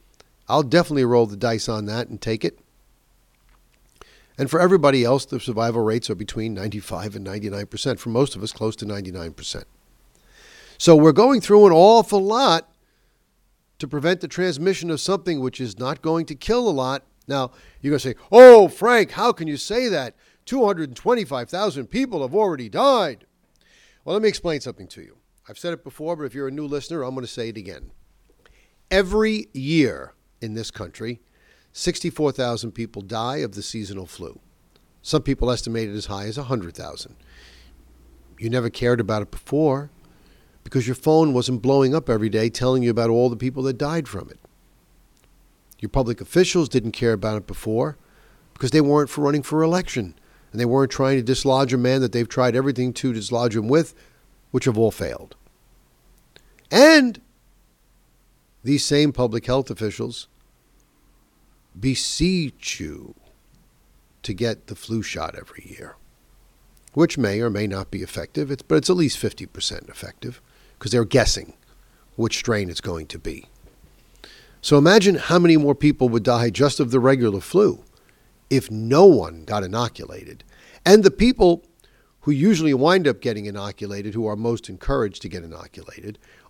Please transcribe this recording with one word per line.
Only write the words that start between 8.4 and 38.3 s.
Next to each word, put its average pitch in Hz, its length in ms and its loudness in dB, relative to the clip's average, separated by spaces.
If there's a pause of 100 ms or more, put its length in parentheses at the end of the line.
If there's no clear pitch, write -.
us, 110 100 -10
close 110 240 -6
to 107 100 -12
ninety-nine 92 460 -10
percent. - 340 -14 (1120)
So 170 160 8
we're 156 180 8
going 226 280 4
through 208 260 8
an 180 60 8
awful 208 500 6
lot 202 500 0 (1080)
to 143 80 -10
prevent 151 320 -2
the 160 80 -10
transmission 170 600 -4
of 156 100 -4
something 180 400 -4
which 127 200 -6
is 117 160 -8
not 131 260 -8
going 160 240 -2
to 147 100 -14
kill 240 320 -2
a - 20 0
lot. 135 340 -4 (220)
Now, 135 240 -4 (300)
you're 143 100 -4
gonna 147 80 0
say, 127 160 -6 (160)
"Oh, 226 380 12
Frank, 226 420 0
how 226 220 -2
can 160 160 -6
you 143 80 -6
say 233 320 -4
that? 139 260 -4 (320)
Two 254 180 0
hundred 170 260 -2
and 120 60 -18
twenty-five 143 540 -4
thousand 170 380 -6
people 226 340 -4
have 131 120 -8
already 170 340 -2
died." 196 580 0 (800)
Well, 160 100 -6
let 214 80 0
me 220 60 2
explain 165 320 -4
something 101 280 -16
to - 120 -20
you. - 180 -20 (300)
I've 107 120 -20
said 175 120 -8
it - 120 -14
before, 151 320 -10
but 151 80 -10
if 117 100 -10
you're 135 140 -8
a - 20 -8
new 147 160 -10
listener, 143 380 -8
I'm 131 100 -8
gonna 127 140 -10
say 117 220 -10
it 107 60 -14
again. 90 360 -16 (1000)
Every 214 600 0
year 131 600 -2 (260)
in 110 140 -10
this 110 180 -10
country, 110 480 -12 (520)
sixty-four 156 600 -4
thousand 120 400 -6
people 107 300 -12
die 113 340 -8
of 110 160 -8
the 101 100 -14
seasonal 98 440 -12
flu. 82 340 -18 (600)
Some 151 200 -2
people 123 300 -2
estimate 113 360 -6
it 101 60 -12
as 104 120 -10
high 98 180 -10
as 110 120 -10
a 147 60 -10
hundred 113 320 -6
thousand. 76 400 -16 (1300)